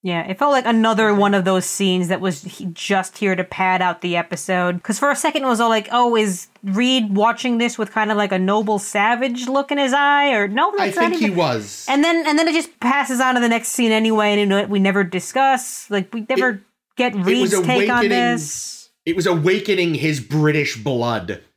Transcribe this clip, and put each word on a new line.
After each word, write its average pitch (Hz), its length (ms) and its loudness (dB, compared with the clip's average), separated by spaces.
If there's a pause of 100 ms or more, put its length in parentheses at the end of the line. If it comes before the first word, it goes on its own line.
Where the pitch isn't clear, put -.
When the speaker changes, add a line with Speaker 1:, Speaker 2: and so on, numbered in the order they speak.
Speaker 1:
Yeah, 175 240 -2
it 190 100 -8
felt 285 140 2
like 254 160 2
another 220 420 2
Speaker 2:
Okay. 208 100 2
Speaker 1:
one 202 140 4
of 190 100 2
those 185 220 0
scenes 185 440 -2
that 185 120 -2
was 180 220 -4
he-, - 280 -12
just 185 460 -4
here 190 180 0
to 180 80 -4
pad 185 380 0
out 180 200 -2
the 180 140 -2
episode. 175 680 -2
'Cause 208 160 -6
for 285 100 2
a 277 60 0
second 294 280 -2
it 262 40 -2
was 233 120 0
all 233 100 2
like, 220 220 0
"Oh, 240 240 2
is 208 320 0 (160)
Reed 220 520 0
watching 233 420 0
this 233 220 -2
with 214 120 -4
kind 214 200 0
of, 214 40 0
like, 202 160 0
a 185 80 0
noble 208 380 0
savage 240 720 -2
look 277 240 -2
in 285 80 -2
his 262 140 0
eye?" 285 400 2
Or, 208 140 2
no, 277 300 0
Speaker 3:
I 392 80 2
Speaker 1:
that's - 120 -4
not 339 120 2
Speaker 3:
think 349 100 -2
he 226 60 2
Speaker 1:
even 185 120 0
Speaker 3:
was. 120 520 -2
Speaker 1:
And 285 140 4
then, 330 240 2
and 294 100 2
then 330 100 2
it 320 60 0
just 330 260 -4
passes 254 400 0
on 254 160 2
to 240 60 2
the 240 80 2
next 226 200 0
scene 233 220 2
anyway, 214 480 2
and 202 140 2
it, 202 160 0
we 202 100 0
never 196 240 2
discuss. 254 840 -2
Like, 196 240 -4
we 226 160 -8
never 254 220 2
Speaker 3:
It, 196 80 -8 (360)
Speaker 1:
get 247 180 0
Speaker 3:
it 208 40 -4
was 180 80 -2
Speaker 1:
Reed's 202 260 2 (140)
take 196 240 2
on - 160 2
Speaker 3:
awakening, - 40 0
Speaker 1:
this. 175 800 -2 (140)
Speaker 3:
it 170 120 -2
was 175 100 -2
awakening 180 680 0
his 147 260 -2
British 147 560 0
blood. 117 640 -4 (160)